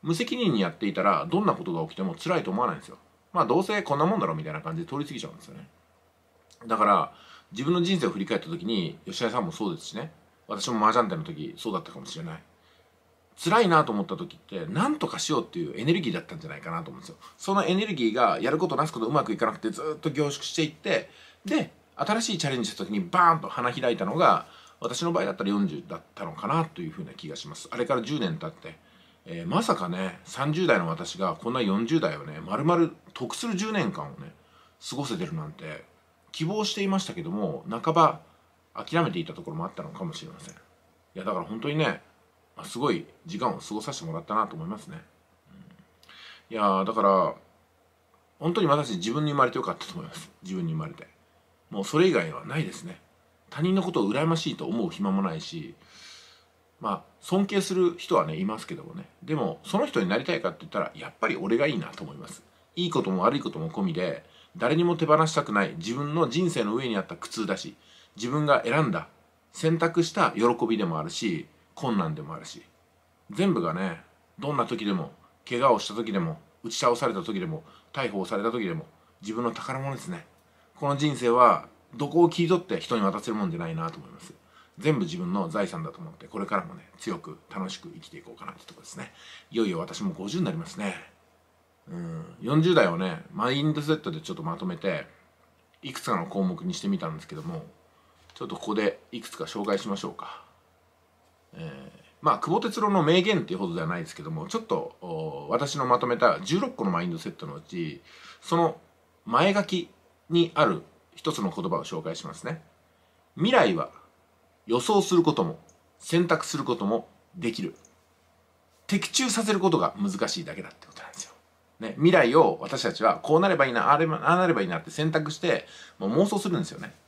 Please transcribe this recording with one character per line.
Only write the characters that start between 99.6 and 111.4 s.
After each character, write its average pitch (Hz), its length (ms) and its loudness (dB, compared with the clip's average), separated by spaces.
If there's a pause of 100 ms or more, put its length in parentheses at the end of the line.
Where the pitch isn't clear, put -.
介 101 160 0
し - 80 -8
ま 98 80 -2
し - 80 -8
ょ - 60 -6
う - 40 -16
か。 - 300 -14 (1120)
え - 40 -18
ー、 135 420 -16 (200)
ま 147 140 6
あ、 - 40 0
久 160 160 0
保 214 60 4
哲 214 220 -2
郎 220 80 4
の 190 120 6
名 165 200 6
言 196 180 2
っ - 20 -4
て - 100 -6
い 185 40 -4
う - 20 -6
ほ 196 80 -2
ど 170 80 -4
で 170 60 -4
は - 80 -2
な 175 100 -2
い 85 40 -6
で 80 40 -8
す - 80 -16
け - 80 -14
ど 78 80 -8
も、 80 160 -6
ち 233 120 -6
ょ - 20 -
っ - 20 -14
と、 90 380 -4
お、 78 480 -8
私 131 260 0
の 135 120 0
ま 123 120 6
と 127 80 0
め 120 100 2
た 95 240 4
十 143 200 0
六 262 120 -2
個 - 120 -6
の 95 80 2
マ 85 100 0
イ 90 60 -2
ン - 20 -2
ド 80 80 -6
セ 101 120 -8
ッ - 20 -16
ト - 140 -14
の 71 100 -12
う 78 60 -16
ち、 85 380 -8 (400)
そ - 160 0
の 170 200 2 (480)
前 151 300 4
書 202 100 2
き 180 260 -4 (400)
に 170 240 4
あ 151 100 6
る 92 180 2 (320)
一 - 180 -4
つ 156 60 -6
の 98 120 -2